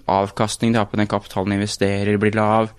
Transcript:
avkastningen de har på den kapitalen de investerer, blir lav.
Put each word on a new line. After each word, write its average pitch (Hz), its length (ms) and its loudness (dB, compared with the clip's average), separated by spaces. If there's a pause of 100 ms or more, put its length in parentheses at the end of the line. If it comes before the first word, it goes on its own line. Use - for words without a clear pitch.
avkastningen 104 640 0
de 117 80 2
har - 80 -2
på - 80 -4
den 104 140 0
kapitalen 101 420 -2
de 98 80 0
investerer, 101 600 -2
blir 104 120 2
lav. 110 440 2